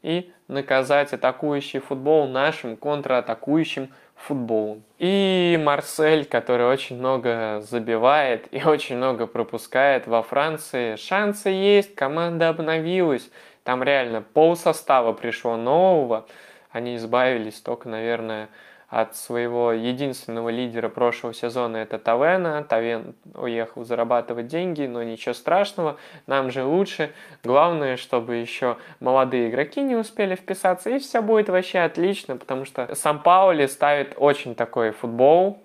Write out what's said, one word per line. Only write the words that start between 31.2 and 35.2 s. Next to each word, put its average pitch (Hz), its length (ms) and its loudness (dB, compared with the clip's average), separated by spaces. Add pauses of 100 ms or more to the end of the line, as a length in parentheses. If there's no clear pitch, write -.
будет 214 280 2
вообще 185 320 0
отлично, 165 540 -2
потому 131 300 -6
что - 300 -8
Сан-Паули 160 720 4
ставит 143 500 0
очень 139 380 2
такой 117 340 0
футбол 147 760 4